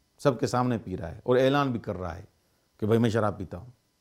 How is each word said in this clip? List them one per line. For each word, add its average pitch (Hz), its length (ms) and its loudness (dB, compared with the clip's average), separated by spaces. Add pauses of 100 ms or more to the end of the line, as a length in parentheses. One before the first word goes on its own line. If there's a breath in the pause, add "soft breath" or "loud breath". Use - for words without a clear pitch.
(180)
سب 127 220 0
کے 143 80 0
سامنے 123 300 0
پی 90 200 -8
رہا 82 180 -10
ہے - 80 -18
اور 123 140 4
اعلان 135 340 2
بھی 117 80 -4
کر 104 180 -8
رہا 87 200 -8
ہے 95 80 -20 (520)
کہ - 80 -4
بھائی، 113 140 4
میں 117 100 4
شراب 104 280 0
پیتا 87 200 -10
ہوں، - 120 -16 (320)